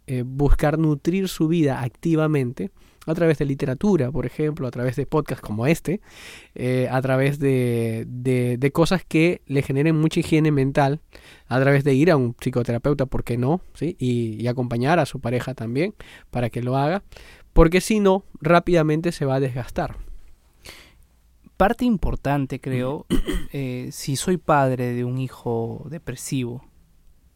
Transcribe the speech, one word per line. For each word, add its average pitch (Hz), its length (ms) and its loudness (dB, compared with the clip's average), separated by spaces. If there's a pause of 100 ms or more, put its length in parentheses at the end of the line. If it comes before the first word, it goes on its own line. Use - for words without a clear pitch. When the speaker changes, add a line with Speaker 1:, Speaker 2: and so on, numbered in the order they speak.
Speaker 1:
eh, 127 180 -4
buscar 143 520 4
nutrir 165 520 0
su - 180 0
vida 147 340 2
activamente 156 920 0 (360)
a 160 60 -2
través 165 240 4
de 147 80 -2
literatura, 139 680 2
por 127 140 -2
ejemplo, 151 420 -4
a 117 40 -6
través 123 240 -2
de 139 100 -2
podcasts 143 360 -2
como 110 260 -4
este, 165 340 0 (540)
eh, 127 360 0
a 131 100 0
través 135 380 0
de, 117 680 0
de, 123 500 0
de 139 140 0
cosas 165 360 2
que 165 380 2
le 139 160 0
generen 147 340 0
mucha 160 240 0
higiene 156 320 2
mental, 139 480 2 (480)
a 123 120 0
través 139 240 4
de 143 100 4
ir 147 180 6
a 156 60 6
un 120 160 0
psicoterapeuta, 127 720 -2
¿por 127 180 -2
qué 117 140 -2
no? 135 240 0 (140)
¿Sí? 170 240 -6
Y, 117 420 -2
y 117 60 -2
acompañar 123 520 0
a 143 60 2
su - 160 -8
pareja 120 320 -4
también 131 400 -4 (380)
para 120 180 -2
que 120 140 -6
lo 127 140 0
haga, 156 260 0 (500)
porque 165 260 6
si 214 200 2
no, 190 260 4 (160)
rápidamente 165 720 2
se 160 140 -6
va 131 100 0
a 135 40 0
desgastar. 131 580 -6 (1600)
Speaker 2:
Parte 214 280 0
importante, 139 760 -2
creo, 131 460 -6 (240)
Speaker 1:
<clears throat> - 240 -4
Speaker 2:
eh, 131 380 -6
si - 260 -6
soy 185 200 0
padre 131 560 0
de 120 120 -2
un 127 140 -4
hijo 117 680 -6
depresivo, 123 760 -8 (720)